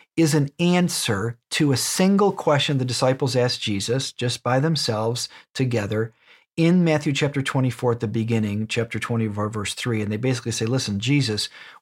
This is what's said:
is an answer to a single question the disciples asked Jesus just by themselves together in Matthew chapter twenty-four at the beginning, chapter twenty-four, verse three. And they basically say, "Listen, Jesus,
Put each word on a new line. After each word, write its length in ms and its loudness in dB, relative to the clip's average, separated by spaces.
is 160 4
an 160 2
answer 800 0
to 220 2
a 40 2
single 560 2
question 460 2
the 80 0
disciples 500 0
asked 240 2
Jesus 500 -2
just 320 -4
by 160 0
themselves 680 -2
together 640 -2
in 260 4
Matthew 300 2
chapter 300 0
twenty-four 500 0
at 80 -2
the 80 -2
beginning, 580 0
chapter 320 -4
twenty-four, 520 -2
verse 240 -6
three. 260 -2
And 100 -4
they 60 -2
basically 360 -2
say, 120 -2
"Listen, 340 -2
Jesus, 520 0